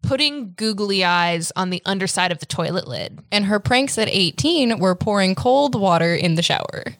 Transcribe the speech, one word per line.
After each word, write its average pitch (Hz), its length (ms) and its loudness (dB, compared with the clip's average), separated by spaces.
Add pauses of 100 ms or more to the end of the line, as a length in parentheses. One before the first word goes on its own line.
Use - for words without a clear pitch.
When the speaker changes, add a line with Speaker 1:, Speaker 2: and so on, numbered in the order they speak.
Speaker 1:
putting 285 520 -2
googly 202 500 0
eyes 175 520 0
on 185 140 -2
the 180 140 -4
underside 185 480 0
of 160 60 -6
the - 80 -14
toilet 170 420 -4
lid. - 300 -10 (140)
Speaker 2:
And 208 140 0
her 208 140 2
pranks 254 380 0
at - 120 0
eighteen 240 680 0
were 185 160 2
pouring 190 400 2
cold 262 400 2
water 170 400 2
in 165 220 2
the 170 60 0
shower. - 420 -2 (160)